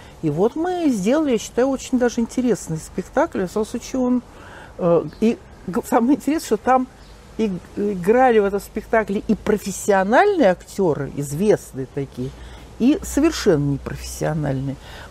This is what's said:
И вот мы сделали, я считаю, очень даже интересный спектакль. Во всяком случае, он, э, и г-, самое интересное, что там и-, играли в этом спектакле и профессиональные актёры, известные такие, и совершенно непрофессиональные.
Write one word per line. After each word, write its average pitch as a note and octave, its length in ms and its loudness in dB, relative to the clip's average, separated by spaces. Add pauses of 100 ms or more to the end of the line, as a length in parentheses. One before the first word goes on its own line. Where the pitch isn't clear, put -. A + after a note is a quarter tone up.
(220)
И D#3+ 80 -2
вот F3+ 260 0
мы E4+ 340 0
сделали, B3+ 420 2
я A3+ 60 2
считаю, B3 320 -2
очень C4 300 -2
даже A#3+ 220 0
интересный G#3+ 560 -2
спектакль. A#3+ 640 -4
Во F#3 60 -2
всяком G#3+ 180 -4
случае, B3 360 -6
он, B3 200 0 (560)
э, E3+ 280 2 (160)
и A3 160 2 (300)
г-, F3+ 200 -2
самое B3+ 280 4
интересное, D#4 300 -2
что G#3+ 120 0
там B3+ 300 2 (500)
и-, G#3+ 140 0 (240)
играли G#3 640 4
в G3+ 60 4
этом G3 140 -2
спектакле G#3+ 680 -2
и G#3+ 80 2
профессиональные G#3+ 1160 2
актёры, D3+ 640 -2
известные C#3+ 760 -2
такие, C3+ 380 -8 (480)
и C4+ 240 4
совершенно F3 720 2
непрофессиональные. C#3 1000 -4 (360)